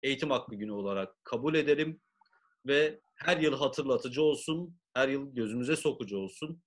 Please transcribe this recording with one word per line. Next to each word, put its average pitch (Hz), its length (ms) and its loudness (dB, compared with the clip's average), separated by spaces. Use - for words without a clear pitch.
eğitim 139 280 -2
hakkı 123 240 0
günü 107 180 -6
olarak 98 520 -4
kabul 131 300 -2
edelim 156 460 2
ve 151 340 2
her 170 260 0
yıl 151 160 2
hatırlatıcı 131 680 0
olsun, 160 560 0
her 131 140 4
yıl 139 260 -4
gözümüze 120 420 0
sokucu 113 420 -2
olsun. 151 480 -10